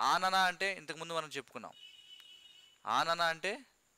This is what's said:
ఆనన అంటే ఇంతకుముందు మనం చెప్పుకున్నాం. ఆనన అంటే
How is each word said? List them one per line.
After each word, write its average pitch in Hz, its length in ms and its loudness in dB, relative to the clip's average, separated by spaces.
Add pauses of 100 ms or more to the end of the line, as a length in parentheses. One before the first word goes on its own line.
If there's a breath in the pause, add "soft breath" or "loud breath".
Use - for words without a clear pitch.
ఆనన 175 340 4
అంటే 185 420 2
ఇంతకుముందు 160 360 -10
మనం 160 160 -2
చెప్పుకున్నాం. 127 440 -10 (1120)
ఆనన 160 360 0
అంటే 180 420 -2 (340)